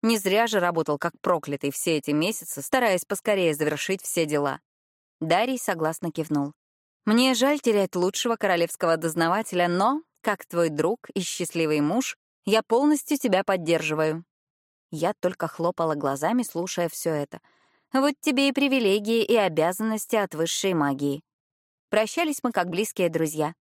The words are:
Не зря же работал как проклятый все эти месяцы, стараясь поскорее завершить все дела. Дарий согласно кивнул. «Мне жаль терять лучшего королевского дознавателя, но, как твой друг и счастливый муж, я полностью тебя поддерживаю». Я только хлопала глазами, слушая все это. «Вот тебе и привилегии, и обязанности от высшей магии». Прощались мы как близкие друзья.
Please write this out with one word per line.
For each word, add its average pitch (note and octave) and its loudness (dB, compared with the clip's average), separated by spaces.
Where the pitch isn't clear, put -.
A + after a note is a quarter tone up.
Не A3+ 2
зря G#3 2
же G#3+ 2
работал E3 0
как E3 -4
проклятый C#3+ -2
все D#3+ 0
эти D3 -4
месяцы, D#3+ -2
стараясь A3 2
поскорее F#3+ 0
завершить D3+ -2
все - 0
дела. C#3+ -2
Дарий G#3+ 0
согласно E3 -2
кивнул. D3+ -4
«Мне B3 2
жаль C#4 2
терять G3+ 2
лучшего G3 0
королевского E3+ 0
дознавателя, E3+ 0
но, G#3 2
как G#3 -2
твой E3+ 2
друг D#3 -2
и G3 -2
счастливый D#3+ -2
муж, F3 -2
я G#3+ 2
полностью C#4+ 2
тебя G3 2
поддерживаю». D#3+ 0
Я E3 -2
только - -4
хлопала E3 -2
глазами, D3+ 0
слушая F3 -4
все - -4
это. D3 -4
«Вот C#4 2
тебе C#4 2
и - -2
привилегии, A3+ 2
и A#3 2
обязанности G3 0
от G3+ 0
высшей E3 -2
магии». C#3+ 0
Прощались C#4 0
мы B3 -2
как F3+ 0
близкие F#3 -2
друзья. D#3 -2